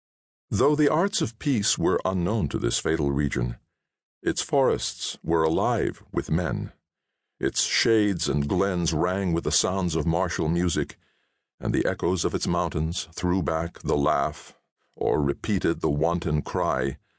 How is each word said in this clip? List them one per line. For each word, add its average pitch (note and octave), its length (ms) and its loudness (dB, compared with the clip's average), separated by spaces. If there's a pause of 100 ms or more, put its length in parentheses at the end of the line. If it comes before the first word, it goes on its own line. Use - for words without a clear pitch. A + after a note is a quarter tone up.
(500)
Though C3+ 260 2
the D3 140 4
arts F3+ 320 0
of C#3+ 180 -4
peace B2 380 0
were F2 260 2
unknown F#2+ 460 0
to - 80 -2
this A#1+ 220 0
fatal D#2 320 0
region, C2+ 460 -2 (680)
its E3 180 -2
forests - 840 0
were D#2+ 200 2
alive E2+ 680 0
with - 200 -2
men. C2 400 -2 (680)
Its - 240 -2
shades G#2 640 2
and C#2+ 200 0
glens F2+ 460 0
rang F2+ 380 0
with E2 120 0
the - 80 0
sounds F#2 440 0
of D#2 120 0
martial E2 420 0
music, E2+ 480 0 (600)
and A2 140 -2
the - 120 2
echoes F2 400 0
of - 80 -2
its F#2 140 -2
mountains F2 640 -2
threw F2+ 300 0
back D#2+ 360 -4
the D2+ 180 0
laugh D2 580 0 (400)
or B1+ 260 0
repeated E2 600 0
the D#2 80 2
wanton D#2 520 0
cry C#2 560 0 (220)